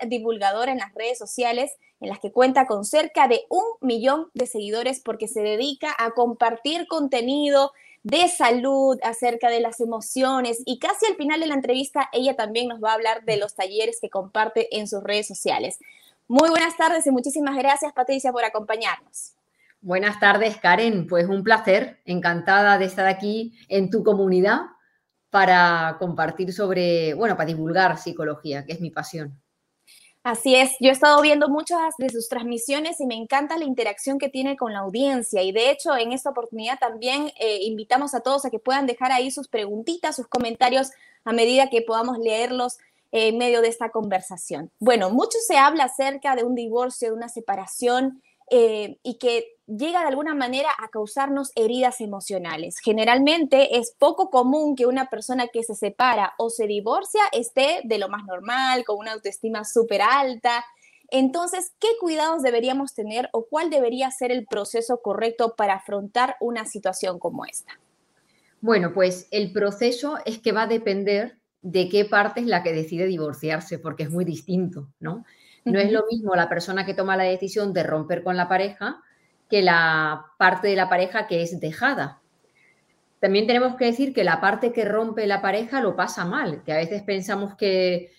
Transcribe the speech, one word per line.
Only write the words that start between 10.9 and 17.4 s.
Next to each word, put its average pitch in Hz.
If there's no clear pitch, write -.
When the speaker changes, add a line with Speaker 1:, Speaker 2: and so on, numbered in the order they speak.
Speaker 1:
al 415
final 302
de 330
la 294
entrevista 262
ella 254
también 233
nos 226
va 214
a -
hablar 220
de 220
los 202
talleres 214
que 202
comparte 214
en 208
sus 202
redes 208
sociales. 139
Muy 285
buenas 330
tardes 320
y 277
muchísimas 277